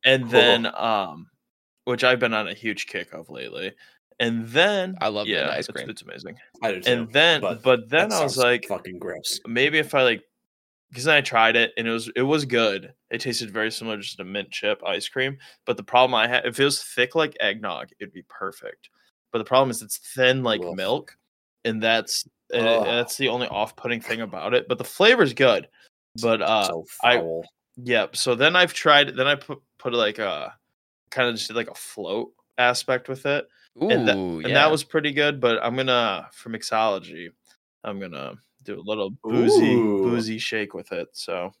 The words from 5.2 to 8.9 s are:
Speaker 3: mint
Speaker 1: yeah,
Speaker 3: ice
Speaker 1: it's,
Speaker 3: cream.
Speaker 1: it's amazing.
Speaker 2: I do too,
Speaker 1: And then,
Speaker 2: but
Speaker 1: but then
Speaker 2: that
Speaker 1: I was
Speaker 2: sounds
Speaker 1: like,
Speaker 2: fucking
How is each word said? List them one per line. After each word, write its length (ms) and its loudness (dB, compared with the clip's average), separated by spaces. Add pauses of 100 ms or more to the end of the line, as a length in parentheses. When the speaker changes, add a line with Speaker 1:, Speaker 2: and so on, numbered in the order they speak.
Speaker 3:
mint 140 0
Speaker 1:
yeah, 100 0
Speaker 3:
ice 180 -4
Speaker 1:
it's, 80 -12
Speaker 3:
cream. 140 -10
Speaker 1:
it's 120 -12
amazing. 360 -16 (240)
Speaker 2:
I 100 0
do 80 -6
too, 120 2
Speaker 1:
And 200 -2
then, 280 4
Speaker 2:
but 240 -4
Speaker 1:
but 240 4
then 220 2
Speaker 2:
that 100 2
Speaker 1:
I 20 2
was 140 0
Speaker 2:
sounds 80 4
Speaker 1:
like, 220 2
Speaker 2:
fucking 340 -8